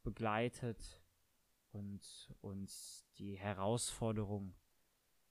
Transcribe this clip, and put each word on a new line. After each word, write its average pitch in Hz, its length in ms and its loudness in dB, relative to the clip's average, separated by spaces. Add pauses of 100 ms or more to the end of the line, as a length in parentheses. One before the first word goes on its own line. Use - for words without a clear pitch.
begleitet 113 1000 0 (680)
und - 680 -8
uns - 680 -6 (120)
die 101 200 -4
Herausforderung 101 1200 2 (760)